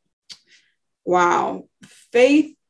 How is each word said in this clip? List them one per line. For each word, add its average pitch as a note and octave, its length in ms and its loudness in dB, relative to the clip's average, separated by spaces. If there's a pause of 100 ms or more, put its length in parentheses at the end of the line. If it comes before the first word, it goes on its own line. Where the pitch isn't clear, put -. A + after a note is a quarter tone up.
(1040)
wow. F3+ 640 -2 (440)
Faith C#4 440 2 (140)